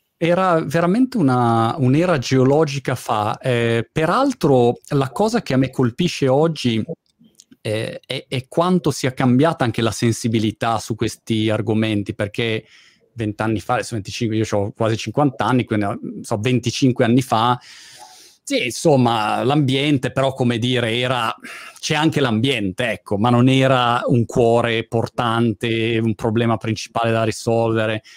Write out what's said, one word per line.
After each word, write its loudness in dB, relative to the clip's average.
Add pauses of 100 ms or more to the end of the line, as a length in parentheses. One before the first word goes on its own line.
(160)
Era 2
veramente 0
una, 2
un'era 2
geologica 2
fa. -2
Eh, 0
peraltro, 2 (160)
la 0
cosa 0
che -4
a 2
me 2
colpisce 0
oggi, 0 (760)
eh, -6
è, -8
è -6
quanto 2
sia -2
cambiata 2
anche -2
la 2
sensibilità 0
su -6
questi -2
argomenti, -2
perché -4 (500)
vent'anni -4
fa, -4
adesso -6
venticinque, -4
io 0
c'ho -2
quasi -2
cinquanta -2
anni, 0
quindi, -2
non -8
so, -6
venticinque 0
anni 4
fa, 2 (840)
sì, -2
insomma, 2
l'ambiente, 2
però, -2
come 0
dire, 0
era... -2 (460)
c'è -4
anche 2
l'ambiente, -2
ecco, -6
ma 0
non 4
era 2
un 0
cuore 0
portante, -2
un 0
problema 0
principale -4
da 0
risolvere. -2 (140)